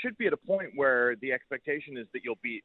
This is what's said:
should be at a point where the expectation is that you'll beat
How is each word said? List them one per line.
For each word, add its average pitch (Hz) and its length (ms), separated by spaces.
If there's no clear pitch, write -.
should 240 180
be 233 80
at 160 60
a 147 40
point 190 380
where 123 420
the 127 160
expectation 143 640
is 117 160
that 127 120
you'll 117 180
beat 113 220